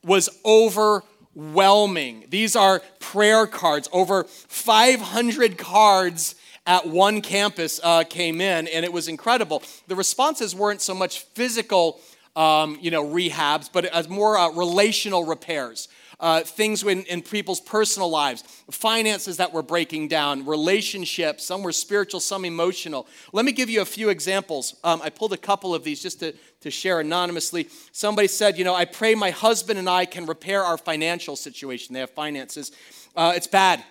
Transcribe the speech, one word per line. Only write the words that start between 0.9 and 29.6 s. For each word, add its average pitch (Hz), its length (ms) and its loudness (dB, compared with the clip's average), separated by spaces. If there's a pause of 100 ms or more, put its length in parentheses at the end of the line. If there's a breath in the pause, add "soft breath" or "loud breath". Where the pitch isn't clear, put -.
These 208 260 0
are 196 260 4 (180)
prayer 214 480 4
cards. 151 440 -2
Over 185 340 2
five 233 760 2
hundred 226 560 0
cards 185 800 4 (320 loud breath)
at 175 180 2
one 196 360 2
campus, 196 600 -2
uh, 170 220 4
came 165 380 -4
in, 170 260 -2
and 165 180 -4
it 175 80 -6
was 170 140 -6
incredible. 165 560 -2 (240 loud breath)
The 185 80 -6
responses 226 580 -2
weren't 208 280 -2
so 190 120 -6
much 185 280 -4
physical, 220 760 -2 (360 soft breath)
um, 156 440 2
you 165 120 -4
know, 156 120 0
rehabs, 151 680 -2
but 180 140 0
as 165 220 -2
more, 202 300 2
uh, 170 120 4
relational 180 760 0
repairs. 151 640 -6 (320 loud breath)
Uh, 165 220 2
things 214 420 -2
in, 190 220 0
in 175 160 -6
people's 185 400 -6
personal 202 480 -2
lives, 147 340 -2 (260 loud breath)
finances 214 680 -2
that 175 160 -2
were 160 100 -4
breaking 156 460 -4
down, 143 360 -2
relationships, 170 1000 -4
some 190 180 -6
were 170 80 -4
spiritual, 196 480 -4
some 190 240 -6
emotional. 170 640 -4 (240 loud breath)
Let 226 140 0
me 277 80 0
give 247 160 -2
you 226 100 0
a 185 60 0
few 214 240 -4
examples. 170 720 -4
Um, 165 180 0
I 151 100 -8
pulled 214 200 -6
a 185 60 -6
couple 190 360 -4
of 160 120 -6
these 147 160 -8
just - 180 -12
to, 160 140 -8 (260 soft breath)
to 151 100 -12
share 175 300 -2
anonymously. 170 680 -4 (240 loud breath)
Somebody 208 340 2
said, 196 300 2
you 180 80 -2
know, 180 100 2
"I 175 80 2
pray 220 320 0
my 208 160 0
husband 214 480 0